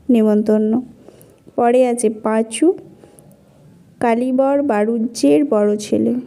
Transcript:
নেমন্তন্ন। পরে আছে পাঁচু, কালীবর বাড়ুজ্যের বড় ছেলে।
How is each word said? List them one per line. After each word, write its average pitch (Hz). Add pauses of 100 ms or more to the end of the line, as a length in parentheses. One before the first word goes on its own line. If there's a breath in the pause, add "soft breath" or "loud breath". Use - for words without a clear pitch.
নেমন্তন্ন। 214 (760 soft breath)
পরে 240
আছে 233
পাঁচু, 226 (1300 soft breath)
কালীবর 254
বাড়ুজ্যের 240
বড় 208
ছেলে। 220 (140)